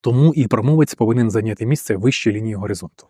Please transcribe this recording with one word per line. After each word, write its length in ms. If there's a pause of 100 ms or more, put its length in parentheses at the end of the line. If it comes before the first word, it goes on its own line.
Тому 340
і 120
промовець 480
повинен 360
зайняти 360
місце 300
вище 360
лінії 220
горизонту 560